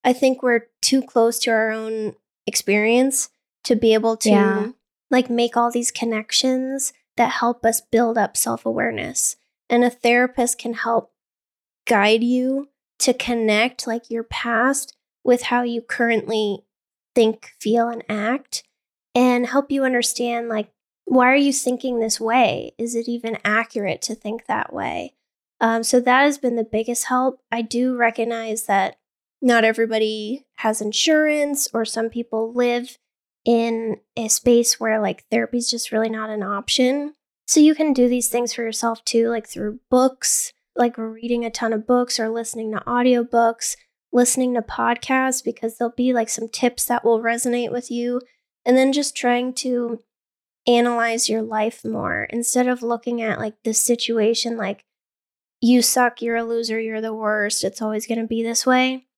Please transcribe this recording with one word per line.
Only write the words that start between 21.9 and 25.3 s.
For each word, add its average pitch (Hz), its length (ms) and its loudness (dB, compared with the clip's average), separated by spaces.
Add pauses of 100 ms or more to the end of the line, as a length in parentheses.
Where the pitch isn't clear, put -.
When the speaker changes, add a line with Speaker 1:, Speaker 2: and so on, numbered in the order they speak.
Speaker 1:
this 220 220 -2
way? 226 560 0
Is 233 180 -6
it 233 140 -4
even 233 340 -6
accurate 214 600 -2
to 214 120 -8
think 220 300 -10
that - 280 -4
way? - 400 -6 (460)